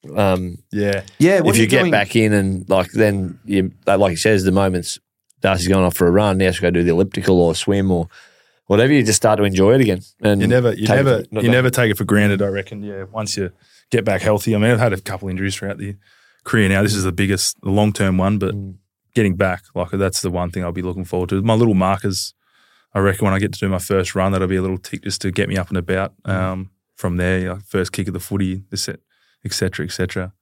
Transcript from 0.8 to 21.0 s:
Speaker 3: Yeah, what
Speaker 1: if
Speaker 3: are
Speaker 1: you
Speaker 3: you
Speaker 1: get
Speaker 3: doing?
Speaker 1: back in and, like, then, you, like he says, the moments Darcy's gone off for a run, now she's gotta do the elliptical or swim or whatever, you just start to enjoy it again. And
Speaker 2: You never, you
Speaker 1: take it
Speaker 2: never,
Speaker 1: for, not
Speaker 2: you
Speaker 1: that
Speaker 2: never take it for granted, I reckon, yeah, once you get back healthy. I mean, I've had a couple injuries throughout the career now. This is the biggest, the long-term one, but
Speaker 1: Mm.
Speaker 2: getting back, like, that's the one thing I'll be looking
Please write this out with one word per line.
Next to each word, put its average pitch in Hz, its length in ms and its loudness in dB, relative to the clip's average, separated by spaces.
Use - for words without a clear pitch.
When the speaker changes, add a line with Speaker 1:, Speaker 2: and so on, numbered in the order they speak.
Speaker 3:
Yeah, 180 220 4
what 151 80 2
Speaker 1:
if 104 60 2
Speaker 3:
are - 20 4
Speaker 1:
you 113 60 6
Speaker 3:
you 107 60 4
Speaker 1:
get 127 100 4
Speaker 3:
doing? 120 120 2
Speaker 1:
back 104 240 0
in 110 160 4
and, 95 380 0
like, 95 240 2
then, 98 500 0
you, 95 300 -2
like 98 260 4
he 82 40 -4
says, 98 300 2
the 92 80 4
moments 92 460 0
Darcy's 90 260 0
gone 95 160 4
off 90 120 0
for 90 120 2
a 85 40 4
run, 98 280 2
now 92 100 4
she's 87 100 -4
gotta 87 120 0
do 87 120 2
the 87 60 2
elliptical 92 500 2
or 85 140 4
swim 98 380 0
or 85 160 -2
whatever, 113 260 4
you 139 120 4
just 107 140 0
start 107 200 4
to 104 60 0
enjoy 98 320 4
it 135 60 4
again. 98 180 0
And 104 180 2
Speaker 2:
You 110 60 2
never, 120 260 2
you 101 140 -4
Speaker 1:
take - 20 2
it - 20 2
Speaker 2:
never, 127 180 2
Speaker 1:
for, - 100 -12
not 107 120 -2
Speaker 2:
you 117 60 2
Speaker 1:
that 123 60 4
Speaker 2:
never 127 140 2
take 120 220 2
it 95 60 -2
for 107 80 -4
granted, 104 360 2
I 101 60 0
reckon, 98 340 -6
yeah, 98 300 -10
once 107 260 -6
you 92 140 -4
get 113 140 0
back 98 180 0
healthy. 107 320 0
I - 20 2
mean, 110 140 4
I've 113 80 2
had 117 140 2
a 95 60 -6
couple 95 300 -10
injuries 95 260 -4
throughout 98 220 -8
the 101 200 -10
career 110 220 2
now. 98 140 2
This 104 140 0
is 98 80 -2
the 92 80 -2
biggest, 95 500 -2
the 98 80 -6
long-term 101 480 2
one, 98 220 2
but 98 160 -4
Speaker 1:
Mm. 95 200 -12
Speaker 2:
getting 104 220 2
back, 92 300 -2
like, 90 160 -4
that's 95 300 -2
the 92 100 -4
one 87 180 -4
thing 90 140 -6
I'll 87 80 -6
be 92 100 -8
looking 90 240 -8